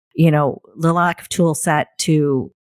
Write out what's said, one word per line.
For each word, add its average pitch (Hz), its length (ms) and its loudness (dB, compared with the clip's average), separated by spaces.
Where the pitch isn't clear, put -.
you 160 160 4
know, 147 300 0
the 165 160 0
lack 175 280 0
of - 80 -20
tool 170 260 0
set 151 460 -2
to 143 520 0